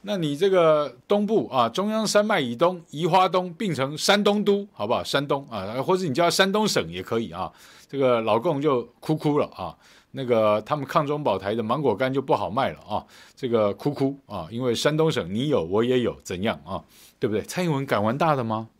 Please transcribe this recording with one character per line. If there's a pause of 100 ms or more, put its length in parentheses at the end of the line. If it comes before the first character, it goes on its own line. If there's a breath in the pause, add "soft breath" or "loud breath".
那
你
这
个 (120)
东
部
啊，
中
央
山
脉
以
东， (100)
宜
花
东
并
成
山
东
都，
好
不
好？
山
东
啊，
或
者
你
叫
山
东
省
也
可
以
啊。 (360 loud breath)
这
个
老
共
就 (160)
哭
哭
了
啊， (340 soft breath)
那
个
他
们
抗
中
保
台
的
芒
果
干
就
不
好
卖
了
啊， (300 loud breath)
这
个
哭
哭 (100)
啊，
因
为
山
东
省
你
有
我
也
有，
怎
样
啊？ (340 loud breath)
对
不
对？
蔡
英
文
敢
玩
大
的
吗？ (120)